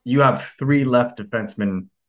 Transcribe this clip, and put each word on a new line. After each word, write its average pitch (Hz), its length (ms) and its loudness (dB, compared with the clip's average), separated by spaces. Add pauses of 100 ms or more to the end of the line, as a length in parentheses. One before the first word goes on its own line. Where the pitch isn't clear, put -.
you 131 160 2
have 127 380 2
three 139 260 0
left 123 340 0
defensemen 104 680 -6 (220)